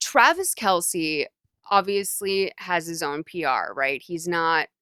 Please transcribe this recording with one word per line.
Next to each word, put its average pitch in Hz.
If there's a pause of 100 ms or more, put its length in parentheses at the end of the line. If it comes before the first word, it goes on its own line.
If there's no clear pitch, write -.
Travis 339
Kelce 170 (460)
obviously 196
has 175
his 165
own 151
P 170
R, 113
right? 135
He's 170
not 165 (140)